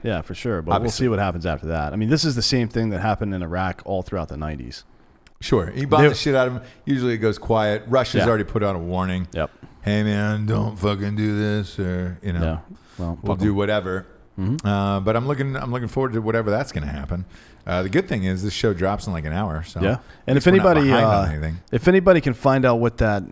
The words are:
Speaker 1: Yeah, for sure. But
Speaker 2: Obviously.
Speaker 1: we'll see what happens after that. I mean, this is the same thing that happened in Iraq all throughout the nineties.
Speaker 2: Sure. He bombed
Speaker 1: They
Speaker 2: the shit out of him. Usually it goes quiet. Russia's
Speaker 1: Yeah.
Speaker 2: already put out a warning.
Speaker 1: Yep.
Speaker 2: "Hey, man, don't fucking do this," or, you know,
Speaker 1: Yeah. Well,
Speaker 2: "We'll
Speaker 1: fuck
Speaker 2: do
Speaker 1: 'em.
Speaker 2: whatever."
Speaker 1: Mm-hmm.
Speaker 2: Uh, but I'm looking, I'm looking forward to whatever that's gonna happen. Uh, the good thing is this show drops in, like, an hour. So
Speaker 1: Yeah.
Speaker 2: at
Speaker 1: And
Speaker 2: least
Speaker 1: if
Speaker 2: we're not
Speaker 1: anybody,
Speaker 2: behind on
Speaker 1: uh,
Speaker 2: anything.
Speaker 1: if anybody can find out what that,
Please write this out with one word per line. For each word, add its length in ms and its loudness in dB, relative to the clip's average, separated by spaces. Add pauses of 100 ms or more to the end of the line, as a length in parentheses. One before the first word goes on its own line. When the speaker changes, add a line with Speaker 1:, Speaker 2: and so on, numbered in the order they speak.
Speaker 1:
Yeah, 200 -2
for 120 -10
sure. 280 -4
But 140 -2
Speaker 2:
Obviously. 320 0
Speaker 1:
we'll 60 2
see 40 0
what 40 0
happens 220 -2
after 220 -4
that. 260 -2
I 40 -4
mean, 120 0
this 160 2
is 120 -2
the 60 -2
same 260 0
thing 220 -2
that 100 -4
happened 340 -2
in 80 -4
Iraq 420 -4
all 160 -4
throughout 280 -6
the 100 -12
nineties. 460 -10 (580)
Speaker 2:
Sure. 240 2
He 180 -6
bombed 200 6
Speaker 1:
They 40 10
Speaker 2:
the 60 2
shit 200 0
out 140 4
of 60 -4
him. 80 -8 (240)
Usually 260 0
it 60 -2
goes 200 2
quiet. 480 0
Russia's 360 2
Speaker 1:
Yeah. 60 4
Speaker 2:
already 160 2
put 180 -2
out 140 0
a 20 -6
warning. 540 -2
Speaker 1:
Yep. 180 -4 (320)
Speaker 2:
"Hey, 200 0
man, 440 0
don't 320 0
fucking 380 -2
do 220 0
this," 400 -2
or, 440 -4
you 100 -4
know, 100 -2
Speaker 1:
Yeah. 160 -2 (400)
Well, 240 -6
Speaker 2:
"We'll 120 -2
Speaker 1:
fuck 80 -4
Speaker 2:
do 80 4
Speaker 1:
'em. 60 0
Speaker 2:
whatever." 500 -2 (320)
Speaker 1:
Mm-hmm. 280 -2
Speaker 2:
Uh, 340 0
but 160 0
I'm 100 -2
looking, 300 -2
I'm 160 -6
looking 160 -4
forward 260 -2
to 60 -2
whatever 300 0
that's 220 -2
gonna 140 -4
happen. 380 -6 (420)
Uh, 160 -2
the 60 -2
good 200 0
thing 160 -2
is 180 -2
this 120 -4
show 180 2
drops 340 -2
in, 60 -4
like, 140 -4
an 60 -4
hour. 300 -4
So 180 -8
Speaker 1:
Yeah. 120 2
Speaker 2:
at 80 -2 (260)
Speaker 1:
And 100 2
Speaker 2:
least 100 2
Speaker 1:
if 60 8
Speaker 2:
we're 60 8
not 200 6
Speaker 1:
anybody, 100 4
Speaker 2:
behind 160 4
on 220 4
Speaker 1:
uh, 40 -2
Speaker 2:
anything. 260 -4 (140)
Speaker 1:
if 160 0
anybody 360 6
can 120 2
find 300 2
out 120 6
what 220 0
that, 340 2